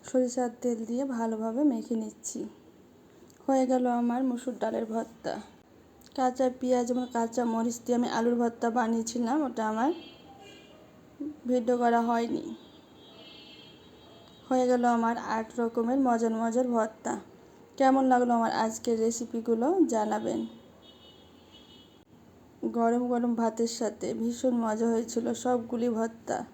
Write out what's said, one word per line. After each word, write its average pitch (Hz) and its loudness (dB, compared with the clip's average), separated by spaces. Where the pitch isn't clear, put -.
সরিষার 247 0
তেল 226 -2
দিয়ে 240 -4
ভালোভাবে 226 -2
মেখে 233 0
নিচ্ছি। - -8
হয়ে 262 2
গেল 254 2
আমার 240 0
মসুর 240 -4
ডালের 226 -2
ভর্তা। - -8
কাঁচা 254 2
পেঁয়াজ 247 2
এবং 247 0
কাঁচা 233 0
মরিচ 233 -2
দিয়ে 240 2
আমি 240 0
আলুর 233 2
ভর্তা 233 0
বানিয়েছিলাম, 233 0
ওটা 233 -4
আমার 220 0
ভিডিও 247 2
করা 233 4
হয়নি। 233 -2
হয়ে 254 4
গেল 247 4
আমার 233 2
আট 220 -4
রকমের 233 0
মজার 233 2
মজার 226 0
ভর্তা। 226 -2
কেমন 269 4
লাগলো 247 4
আমার 226 2
আজকের 226 -2
রেসিপিগুলো 226 0
জানাবেন। 220 -2
গরম 233 2
গরম 240 2
ভাতের 226 0
সাথে 220 -4
ভীষণ 240 0
মজা 226 0
হয়েছিল 233 0
সবগুলি 240 -2
ভর্তা। 226 -4